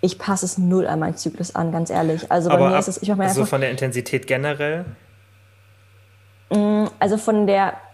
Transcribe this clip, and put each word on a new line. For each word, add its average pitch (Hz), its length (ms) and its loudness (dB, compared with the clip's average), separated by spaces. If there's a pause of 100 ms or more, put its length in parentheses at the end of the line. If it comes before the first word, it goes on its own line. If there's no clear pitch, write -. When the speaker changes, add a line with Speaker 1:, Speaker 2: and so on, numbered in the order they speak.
Speaker 1:
Ich 185 180 -2
passe 190 260 -2
es 180 120 -4
null 185 300 2
an 156 120 -2
meinen 170 160 -2
Zyklus - 400 -8
an, 165 160 -2
ganz 165 180 -2
ehrlich. 160 400 -2
Also 175 200 2
bei 147 80 4
Speaker 2:
Aber 135 120 6
Speaker 1:
mir 139 60 2
Speaker 2:
ab, 147 40 4
Speaker 1:
ist 151 100 -2
es, - 120 -8
ich 196 60 -4
mach 208 80 2
mir 190 140 0
Speaker 2:
so 156 120 0
Speaker 1:
einfach - 60 0
Speaker 2:
von 135 140 0
der 131 100 -2
Intensität 127 560 -4
generell? 147 560 -2 (1700)
Speaker 1:
Mm, 208 340 2 (140)
also 202 180 4
von 214 300 2
der 196 260 2 (200)